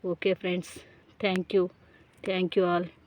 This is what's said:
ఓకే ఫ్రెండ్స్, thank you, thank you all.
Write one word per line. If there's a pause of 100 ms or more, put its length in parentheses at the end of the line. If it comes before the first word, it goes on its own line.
(120)
ఓకే
ఫ్రెండ్స్, (500)
thank
you, (640)
thank
you
all. (220)